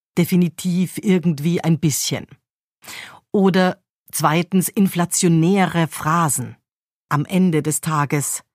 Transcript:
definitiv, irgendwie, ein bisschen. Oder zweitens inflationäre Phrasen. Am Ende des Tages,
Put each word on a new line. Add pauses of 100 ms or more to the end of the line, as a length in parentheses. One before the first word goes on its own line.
(160)
definitiv,
irgendwie,
ein
bisschen. (1040)
Oder (300)
zweitens
inflationäre
Phrasen. (520)
Am
Ende
des
Tages, (120)